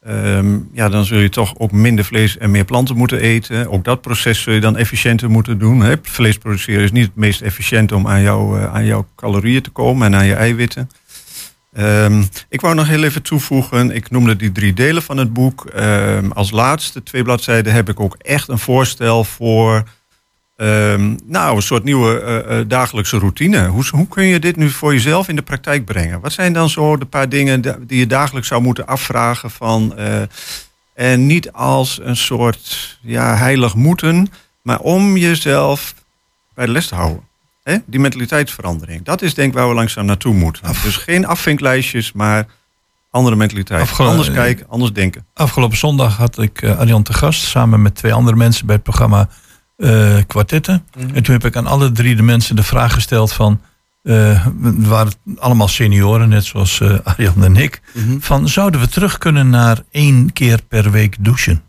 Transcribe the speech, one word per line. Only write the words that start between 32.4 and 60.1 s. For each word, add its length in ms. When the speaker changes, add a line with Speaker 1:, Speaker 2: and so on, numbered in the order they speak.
Speaker 1:
ja, 340
heilig 400
moeten, 520
maar 180
om 380
jezelf 760
bij 100
de 60
les 160
te 80
houden. 340
Hè? 220
Die 140
mentaliteitsverandering. 1080
Dat 160
is 120
denk 180
ik 60
waar 120
we 60
langzaam 300
naartoe 280
moeten. 300
Speaker 2:
Af- 180
Speaker 1:
Dus 160
geen 280
afvinklijstjes, 840
maar 340
andere 240
mentaliteit. 460
Speaker 2:
Afgelo-, 280
Speaker 1:
Anders 180
Speaker 2:
eh, 60
Speaker 1:
kijken, 360
anders 240
denken. 400
Speaker 2:
Afgelopen 440
zondag 400
had 240
ik, 200
eh, 180
Arjan 240
te 100
gast, 300
samen 380
met 140
twee 180
andere 240
mensen 280
bij 100
het 80
programma, 460
eh, 380
Kwartetten. 580
Speaker 3:
Mhm. 180
Speaker 2:
En 80
toen 100
heb 120
ik 100
aan 120
alle 240
drie 240
de 80
mensen 320
de 80
vraag 300
gesteld 380
van, 300
eh, 420
we 280
waren 240
allemaal 300
senioren, 640
net 160
zoals, 360
eh, 120
Arjan 400
en 140
ik, 240
Speaker 3:
Mhm. 260
Speaker 2:
van, 300
zouden 300
we 80
terug 300
kunnen 320
naar 300
één 420